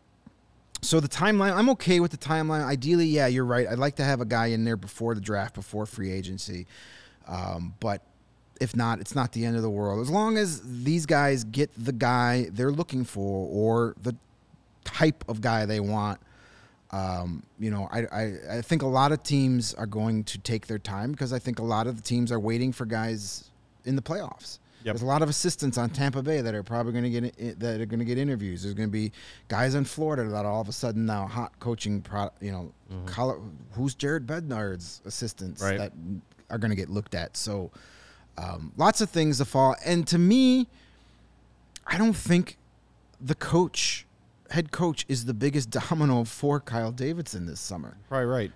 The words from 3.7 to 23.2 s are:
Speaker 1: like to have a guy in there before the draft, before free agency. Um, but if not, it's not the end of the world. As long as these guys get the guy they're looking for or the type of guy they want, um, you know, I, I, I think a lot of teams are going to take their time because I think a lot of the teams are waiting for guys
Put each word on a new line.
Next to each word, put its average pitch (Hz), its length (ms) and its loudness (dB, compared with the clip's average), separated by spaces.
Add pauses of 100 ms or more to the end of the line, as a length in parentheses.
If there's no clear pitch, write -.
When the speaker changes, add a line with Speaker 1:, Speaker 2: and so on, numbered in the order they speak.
Speaker 1:
like 143 160 0
to 147 80 0
have 135 180 2
a 120 40 -2
guy 117 220 2
in 113 160 2
there 117 140 0
before 117 380 -4
the 104 60 -4
draft, 101 340 -4
before 107 300 -6
free 95 260 -6
agency. 92 560 -8 (600)
Um, 90 540 -6
but 101 200 -2 (600)
if 123 140 -2
not, 117 260 0
it's - 140 -10
not 127 180 0
the 117 100 -2
end 117 140 0
of 113 40 0
the 110 80 0
world. 104 300 0
As 123 100 -2
long 214 280 2
as 170 240 0 (220)
these 160 220 2
guys 143 380 4
get 123 340 0
the 117 140 -4
guy 123 640 2
they're 123 180 0
looking 143 320 -2
for 98 480 -4
or 113 500 2
the 117 140 -2 (720)
type - 420 2
of 110 140 -6
guy 113 240 2
they 107 160 0
want, 104 400 -2 (720)
um, 90 520 -4 (160)
you 107 120 -2
know, 101 200 -4
I, 117 140 -2
I, 107 280 -4 (240)
I 120 40 -4
think 156 200 0
a 135 60 0
lot 131 240 6
of 147 120 0
teams 131 500 2
are 113 120 -6
going 110 400 0
to - 120 -8
take 107 300 -4
their 107 120 -4
time 104 320 -6
because 135 220 -4
I 123 60 0
think 120 200 -6
a 110 40 -4
lot 113 240 0
of 123 100 -4
the 110 40 -12
teams 120 300 0
are 117 80 0
waiting 117 320 0
for 123 140 -6
guys 110 640 -4 (320)